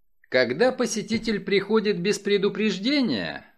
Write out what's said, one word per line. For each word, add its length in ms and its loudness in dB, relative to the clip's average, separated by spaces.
Когда 420 2
посетитель 680 -2
приходит 580 0
без 200 0
предупреждения, 1300 0